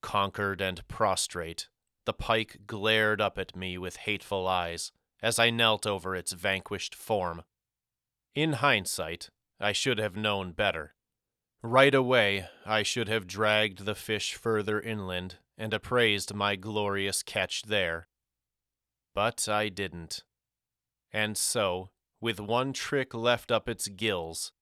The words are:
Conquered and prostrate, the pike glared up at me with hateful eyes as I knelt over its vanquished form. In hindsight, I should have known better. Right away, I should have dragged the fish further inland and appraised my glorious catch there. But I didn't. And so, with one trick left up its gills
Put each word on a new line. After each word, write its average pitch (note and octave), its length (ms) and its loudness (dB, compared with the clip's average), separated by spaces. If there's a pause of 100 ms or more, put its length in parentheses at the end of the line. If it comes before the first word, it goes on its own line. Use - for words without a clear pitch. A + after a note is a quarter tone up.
Conquered G2 580 -2
and F#2 260 -4
prostrate, F2+ 800 -2 (360)
the A2 80 -2
pike - 540 0
glared G#2+ 540 2
up G2+ 180 0
at F#2 180 -8
me F2+ 200 -6
with F2+ 200 -8
hateful G2 500 -4
eyes F2 460 -2 (280)
as A2+ 180 0
I A#2 120 6
knelt A2+ 360 2
over F#2+ 280 -2
its F2+ 180 -6
vanquished F#2+ 640 -4
form. F2 480 -2 (920)
In D#3 200 2
hindsight, G2 760 0 (280)
I G#2 140 2
should A#2+ 260 0
have G#2+ 160 -2
known G2 380 -2
better. E2 420 -2 (680)
Right C3+ 340 6
away, A2 520 4 (180)
I G#2+ 200 2
should A2 240 -2
have G#2+ 180 0
dragged G#2 580 0
the G2+ 120 -4
fish - 380 -4
further G#2+ 460 0
inland F#2 560 -6 (200)
and G#2+ 180 -4
appraised G#2+ 600 2
my G2+ 200 2
glorious G2 680 -2
catch - 380 -2
there. F2+ 440 -2 (1040)
But G#2+ 360 0
I G#2+ 220 2
didn't. E2+ 520 -8 (880)
And G#2+ 260 -2
so, F#2 520 0 (320)
with A2 180 -2
one A#2+ 340 0
trick C3 420 -2
left A#2+ 360 2
up A2+ 180 2
its A2 200 -6
gills F#2 720 -4